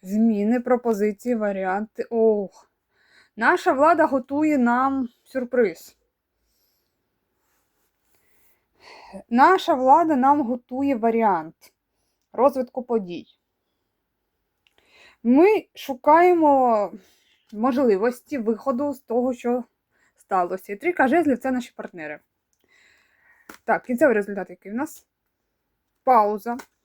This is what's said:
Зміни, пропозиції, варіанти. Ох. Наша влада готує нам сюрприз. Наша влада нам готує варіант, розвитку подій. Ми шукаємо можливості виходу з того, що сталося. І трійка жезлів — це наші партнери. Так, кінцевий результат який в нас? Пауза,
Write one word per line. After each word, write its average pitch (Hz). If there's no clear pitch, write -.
Зміни, 214
пропозиції, 240
варіанти. 202
Ох. 220
Наша 320
влада 302
готує 285
нам 254
сюрприз. 247
Наша 320
влада 294
нам 269
готує 254
варіант, 214
розвитку 254
подій. 185
Ми 269
шукаємо 277
можливості 240
виходу 247
з 240
того, 247
що 240
сталося. 185
І -
трійка 302
жезлів — 294
це 262
наші 247
партнери. 151
Так, 202
кінцевий 247
результат 202
який 185
в 214
нас? 294
Пауза, 226